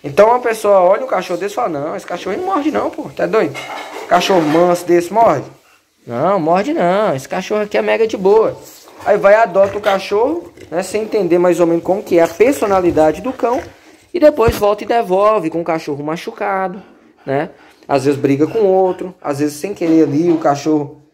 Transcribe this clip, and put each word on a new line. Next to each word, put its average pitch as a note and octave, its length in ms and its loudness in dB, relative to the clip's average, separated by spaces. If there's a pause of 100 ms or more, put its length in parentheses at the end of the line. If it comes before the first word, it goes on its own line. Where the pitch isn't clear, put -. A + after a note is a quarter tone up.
Então G3 320 4
a B3 40 2
pessoa A3 420 2
olha G3+ 240 4
o B3+ 40 -8
cachorro F3+ 300 -2
desse G3+ 140 -6
e - 40 -8
fala, A#3+ 120 -2
não, D#3 260 -6
esse F#3+ 120 -12
cachorro F3+ 300 -6
não F#4 100 -6
morde D#4 240 -2
não, A#3 180 -4
pô, B3 260 -10
tá F3 120 -2
doido? F3+ 280 0 (540)
Cachorro F3+ 320 2
manso F3 460 2
desse F3 260 2
morde? F#3+ 320 2 (640)
Não, D#3+ 340 -2
morde F#3 320 0
não, G3 420 0
esse C3+ 140 -8
cachorro F#3 320 -4
aqui G#3 160 -4
é A3+ 60 0
mega G#3+ 240 0
de A#3 100 -6
boa. G3+ 420 2 (460)
Aí G3+ 140 2
vai, G3 160 6
adota G3 420 2
o G3+ 40 -4
cachorro, G#3+ 760 -2 (160)
né, E3+ 120 -4
sem G#3+ 200 -4
entender G3 340 0
mais F3 240 2
ou E3+ 60 6
menos E3+ 180 0
como G3 180 -2
que F3 160 0
é E3 40 6
a E3 60 4
personalidade F#3 920 2
do A3+ 100 -6
cão, B3 300 -4 (520)
e F4+ 60 -4
depois A#3 380 4
volta G#3 280 0
e - 20 -12
devolve G3+ 640 0
com E3 100 -4
o E3+ 40 -8
cachorro D#3+ 380 -4
machucado, F#3+ 800 -6 (440)
né? C#3+ 240 -4 (360)
Às C3+ 200 0
vezes C#3+ 120 0
briga C#3 280 0
com A3+ 140 -4
outro, F#3 600 0
às C#3+ 200 -6
vezes D3 180 -4
sem G3+ 160 -8
querer D#3+ 300 2
ali D#3 280 0
o D#3 60 2
cachorro D3 640 -2 (120)